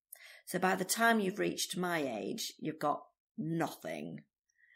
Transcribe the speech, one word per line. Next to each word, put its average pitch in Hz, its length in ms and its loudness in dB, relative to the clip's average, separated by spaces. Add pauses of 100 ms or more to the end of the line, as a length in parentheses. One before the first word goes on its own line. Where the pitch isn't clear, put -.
(460)
So 180 120 -4
by 185 160 4
the 185 100 0
time 226 360 6
you've 190 180 0
reached - 380 0
my 175 220 0
age, 117 600 -2
you've 156 220 -6
got 147 220 0 (340)
nothing. 82 840 -4 (540)